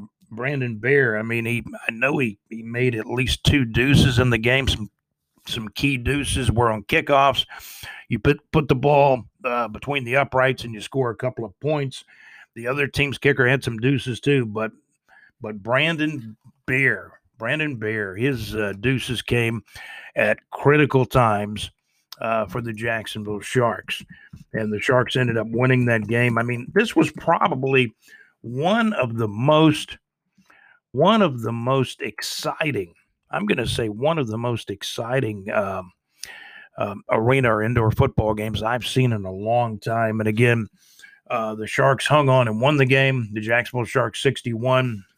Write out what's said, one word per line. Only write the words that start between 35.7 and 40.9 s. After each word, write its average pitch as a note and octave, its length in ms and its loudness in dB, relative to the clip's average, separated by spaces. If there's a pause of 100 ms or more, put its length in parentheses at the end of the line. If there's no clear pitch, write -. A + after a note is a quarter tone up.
um, G#2 320 -6
arena A#2+ 440 2
or G#2+ 80 0
indoor A#2 280 2
football A2 420 2
games G#2+ 300 -6
I've A#2 240 -2
seen B2+ 260 2
in G2+ 140 -4
a F#2+ 60 -8
long A2 460 -2
time. A2+ 420 -2
And A2 80 0
again, A#2 400 2 (640)